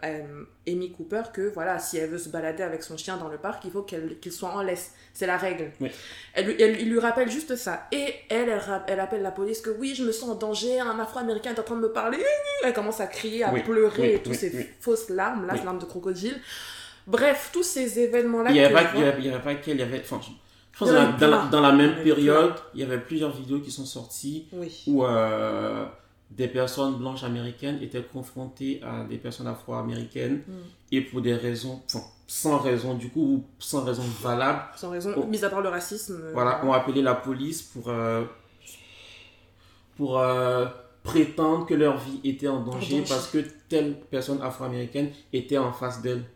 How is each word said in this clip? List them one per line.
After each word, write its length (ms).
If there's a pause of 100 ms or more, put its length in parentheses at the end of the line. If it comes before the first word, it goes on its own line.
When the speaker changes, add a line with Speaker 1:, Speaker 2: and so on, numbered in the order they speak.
Speaker 1:
à 60 (580)
Amy 240
Cooper 320 (100)
que, 80 (120)
voilà, 260
si 180
elle 140
veut 80
se 100
balader 340
avec 200
son 120
chien 220
dans 100
le 100
parc, 280
il 60
faut 100
qu'elle, 380
qu'il 120
soit 180
en 120
laisse. 300 (220)
C'est 140
la 100
règle. 340 (100)
Speaker 2:
Oui. 80 (440)
Speaker 1:
Elle, 260
elle, 220
il 80
lui 100
rappelle 300
juste 260
ça. 360
Et 220 (160)
elle, 200
elle, 100
ra-, 280
elle 120
appelle 220
la 100
police 300
que, 80
oui, 260
je 80
me 80
sens 180
en 60
danger, 440
un 200
Afro-Américain 540
est 60
en 40
train 120
de 60
me 100
parler. 260 (460)
Elle 100
commence 280
à 60
crier, 360
à 100
Speaker 2:
Oui, 80
Speaker 1:
pleurer 400
Speaker 2:
oui, 140
Speaker 1:
et 80
tout, 80
Speaker 2:
oui, 60
Speaker 1:
ces 180
Speaker 2:
oui. 100 (140)
Speaker 1:
fausses 300
larmes, 360
là, 80
Speaker 2:
Oui. 60
Speaker 1:
ces 60
larmes 140
de 60
crocodile. 540 (680)
Bref, 460
tous 100
ces 360
événements-là 520
Speaker 2:
Il 40
y 60
avait 120
Speaker 1:
que 60
Speaker 2:
pas, 120
Speaker 1:
je 40
Speaker 2:
il 40
y 40
Speaker 1:
vois. 80
Speaker 2:
avait, 100
il 60
y 20
avait 140
pas 120
qu'elle, 200
il 60
y 20
avait... 160
enfin, 240
je, 60 (420)
je 80
pense 100
Speaker 1:
Il 40
y 20
Speaker 2:
dans 60
Speaker 1:
en 20
Speaker 2:
la, 60
Speaker 1:
a 100
Speaker 2:
dans 80
la, 100
Speaker 1:
plein. 120
Speaker 2:
dans 120
la 120
même 280
Speaker 1:
Il 60
y 40
en 20
a 20
Speaker 2:
période, 400
Speaker 1:
plein. 80 (100)
Speaker 2:
il 60
y 40
avait 180
plusieurs 340
vidéos 240
qui 100
sont 160
sorties 680
Speaker 1:
Oui. 340
Speaker 2:
où, 180
euh, 800 (460)
des 160
personnes 500
blanches 260
américaines 600
étaient 180
confrontées 840
à 200
des 140
personnes 280
afro-américaines 1000
Speaker 1:
Mm. 40 (420)
Speaker 2:
et 80
pour 200
des 140
raisons, 500
enfin, 180 (220)
sans 320
raison 380
du 140
coup, 120
ou 220 (160)
sans 240
raison 180 (220)
valable. 380 (140)
Speaker 1:
Sans 140
raison, 260
Speaker 2:
On 120
Speaker 1:
mis 180
à 60
part 100
le 80
racisme, 540
euh, 100
Speaker 2:
Voilà, 320
ont 80
appelé 300
la 100
police 480
pour, 280
euh, 340 (1700)
pour, 220
euh, 480 (380)
prétendre 640
que 80
leur 240
vie 240
était 240
en 140
danger 340
Speaker 1:
En 40
danger. 80
Speaker 2:
parce 200
que 100 (320)
telle 300 (100)
personne 320
afro-américaine 720 (220)
était 260
en 120
face 300
d'elle. 220 (120)